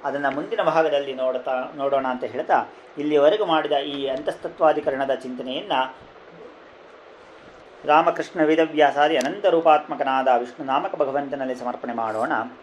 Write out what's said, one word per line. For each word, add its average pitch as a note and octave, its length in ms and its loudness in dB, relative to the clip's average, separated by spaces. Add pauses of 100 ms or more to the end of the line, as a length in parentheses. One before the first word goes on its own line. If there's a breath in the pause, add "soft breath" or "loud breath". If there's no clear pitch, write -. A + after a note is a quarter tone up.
ಅದನ್ನು C#3+ 280 -2
ಮುಂದಿನ F#3+ 300 -4
ಭಾಗದಲ್ಲಿ D3+ 520 2
ನೋಡ್ತಾ, C3 600 -4
ನೋಡೋಣ C#3 320 0
ಅಂತ B2+ 160 -4
ಹೇಳ್ತಾ B2+ 420 0 (320 loud breath)
ಇಲ್ಲಿಯವರೆಗೂ D3+ 480 4
ಮಾಡಿದ D#3 260 0
ಈ C#3+ 360 -2
ಅಂತಸ್ತತ್ವಾಧಿಕರಣದ D3 1080 0
ಚಿಂತನೆಯನ್ನು B2+ 800 -4 (1900)
ರಾಮಕೃಷ್ಣ D#3+ 580 2
ವೇದವ್ಯಾಸಾದಿ D3+ 760 4
ಅನಂತ C#3+ 280 -2
ರೂಪಾತ್ಮಕನಾದ D3 800 2 (100)
ವಿಷ್ಣು B2 280 -6
ನಾಮಕ D3+ 300 -2
ಭಗವಂತನಲ್ಲಿ C#3 600 -2
ಸಮರ್ಪಣೆ B2 380 -8
ಮಾಡೋಣ. A2+ 380 -2 (320)